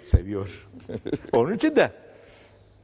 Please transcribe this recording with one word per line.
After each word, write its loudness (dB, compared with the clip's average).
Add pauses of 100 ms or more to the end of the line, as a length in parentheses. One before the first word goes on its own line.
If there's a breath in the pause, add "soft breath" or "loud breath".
seviyor. -2 (300)
<laughs> -8
Onun 4
için -2
de 4 (920 loud breath)